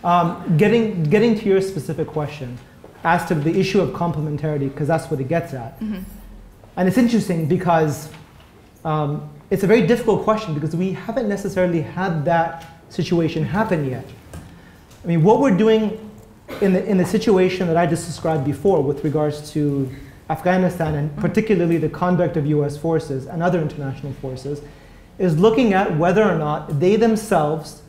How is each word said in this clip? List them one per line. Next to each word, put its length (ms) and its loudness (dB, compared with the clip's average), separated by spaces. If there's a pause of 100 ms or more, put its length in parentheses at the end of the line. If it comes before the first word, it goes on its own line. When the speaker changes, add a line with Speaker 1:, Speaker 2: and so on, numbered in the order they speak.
Speaker 1:
Um, 540 0
getting, 480 2
getting 340 4
to 60 -10
your 160 4
specific 480 -4
question 500 -8 (460)
as 220 2
to 100 0
the 200 0
issue 240 2
of 100 0
complementarity, 840 -4
'cause 140 -4
that's 200 0
what 120 -2
it 80 -4
gets 260 -2
at. 240 -12
Speaker 2:
Mm-hmm. 220 -6 (760)
Speaker 1:
And 120 2
it's 100 2
interesting 480 2
because, 600 2 (760)
um, 460 -4 (200)
it's 120 0
a 60 2
very 180 6
difficult 380 2
question 300 -2
because 200 -4
we 180 -2
haven't 360 -4
necessarily 540 0
had 420 -4
that 420 0 (220)
situation 560 0
happen 440 -2
yet. 180 -8 (1000)
I 20 -6
mean, 160 4
what 180 6
we're 160 4
doing 540 2 (500)
in 120 4
the, 120 2
in 140 2
the 80 2
situation 640 2
that 80 2
I 100 4
just 200 -2
described 380 -2
before 380 2
with 220 -2
regards 480 -2
to 360 0 (400)
Afghanistan 680 0
and 220 -4
particularly 600 0
the 100 -2
conduct 480 0
of 100 -2
U 180 0
S 120 -6
forces 500 -4
and 160 -6
other 180 2
international 540 -8
forces 480 -10 (560)
is 180 2
looking 360 4
at 240 2
whether 260 4
or 160 2
not 400 -4
they 160 4
themselves 960 0